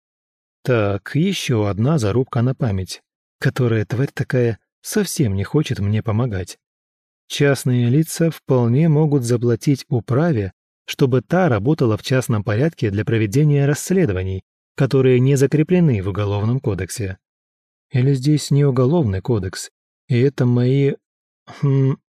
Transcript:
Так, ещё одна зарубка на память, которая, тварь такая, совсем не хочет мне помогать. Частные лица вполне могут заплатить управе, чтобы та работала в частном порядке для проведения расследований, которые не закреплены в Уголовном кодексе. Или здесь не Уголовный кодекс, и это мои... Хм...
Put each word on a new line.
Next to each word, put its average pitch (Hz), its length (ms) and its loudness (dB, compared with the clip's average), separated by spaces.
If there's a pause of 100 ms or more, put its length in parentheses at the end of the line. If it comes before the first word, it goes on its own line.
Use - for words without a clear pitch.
(640)
Так, 104 540 -2
ещё 147 480 -2
одна 110 340 0
зарубка 113 440 -2
на 131 120 0
память, 98 480 -6 (380)
которая, 117 440 0
тварь 127 280 -4
такая, 117 460 -2 (220)
совсем 156 540 -2
не 98 80 -2
хочет 147 380 -2
мне 104 220 0
помогать. 107 560 -4 (680)
Частные 127 640 0
лица 160 420 0
вполне 131 580 2
могут 147 360 2
заплатить 120 640 0
управе, 123 640 -2 (340)
чтобы 127 360 0
та 175 260 0
работала 117 480 0
в - 60 -10
частном 120 420 -2
порядке 113 460 -2
для 101 140 -2
проведения 139 600 2
расследований, 101 760 -2 (340)
которые 131 440 4
не 139 160 4
закреплены 147 680 2
в 92 60 -6
Уголовном 104 520 -2
кодексе. 95 580 -6 (720)
Или 135 240 2
здесь 139 360 0
не 143 140 4
Уголовный 127 560 2
кодекс, 95 500 -4 (380)
и 120 120 2
это 135 260 2
мои... 127 480 2 (520)
Хм... 135 500 0 (200)